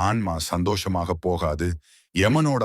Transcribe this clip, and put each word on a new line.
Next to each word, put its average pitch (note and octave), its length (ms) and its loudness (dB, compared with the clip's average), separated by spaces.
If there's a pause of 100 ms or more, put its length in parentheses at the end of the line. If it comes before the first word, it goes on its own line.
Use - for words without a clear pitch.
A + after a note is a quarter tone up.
ஆன்மா G2 420 0
சந்தோஷமாக F2+ 760 -2
போகாது. E2+ 520 -2 (460)
யமனோட C3 500 2